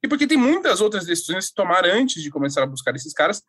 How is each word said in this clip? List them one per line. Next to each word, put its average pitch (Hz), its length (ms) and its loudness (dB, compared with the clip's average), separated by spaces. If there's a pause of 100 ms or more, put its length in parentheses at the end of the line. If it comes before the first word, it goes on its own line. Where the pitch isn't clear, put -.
e 269 40 0
porque 285 200 0
tem 311 100 2
muitas 277 420 2
outras 208 260 0
decisões 170 400 -4
a - 20 -6
se - 60 -12
tomar 185 320 2
antes 208 360 2
de 147 80 -8
começar 143 340 -2
a 135 40 -2
buscar 127 280 -4
esses 131 180 -12
caras 175 360 0